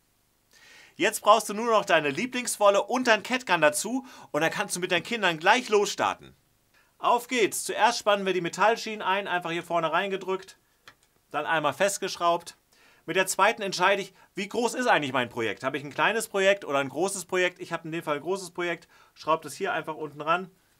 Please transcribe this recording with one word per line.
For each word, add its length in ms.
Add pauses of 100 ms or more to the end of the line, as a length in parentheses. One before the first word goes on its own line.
(960)
Jetzt 260
brauchst 280
du 60
nur 180
noch 120
deine 260
Lieblingswolle 720
und 240
dein 160
Catgun 360
dazu 460 (240)
und 120
dann 100
kannst 240
du 40
mit 120
deinen 100
Kindern 380
gleich 280
losstarten. 680 (680)
Auf 240
geht's! 380
Zuerst 340
spannen 280
wir 60
die 80
Metallschienen 600
ein, 240
einfach 240
hier 140
vorne 260
reingedrückt, 680 (760)
dann 140
einmal 260
festgeschraubt. 840 (500)
Mit 100
der 100
zweiten 340
entscheide 420
ich, 120 (220)
wie 120
groß 260
ist 120
eigentlich 260
mein 160
Projekt? 360
Habe 140
ich 40
ein 100
kleines 360
Projekt 360
oder 140
ein 100
großes 360
Projekt? 340
Ich 140
habe 160
in 40
dem 120
Fall 100
ein 80
großes 300
Projekt. 340 (280)
Schraube 280
das 120
hier 180
einfach 240
unten 240
ran, 280 (320)